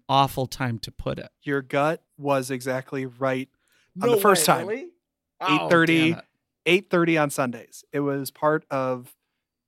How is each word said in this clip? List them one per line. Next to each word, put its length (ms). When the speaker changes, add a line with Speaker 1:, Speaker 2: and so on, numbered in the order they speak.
Speaker 1:
awful 380
time 340
to 100
put 280
it. 100
Speaker 2:
Your 200
gut 400
was 340
exactly 560
right 420
on 60
Speaker 1:
No 80
Speaker 2:
the 40
first 280
Speaker 1:
way, 60
Speaker 2:
time. 120
Speaker 1:
really? 200
Oh, 260
Speaker 2:
Eight 40
thirty, 400
Speaker 1:
damn 80
it. 60
Speaker 2:
eight 240
thirty 260
on 140
Sundays. 640
It 80
was 320
part 380
of 440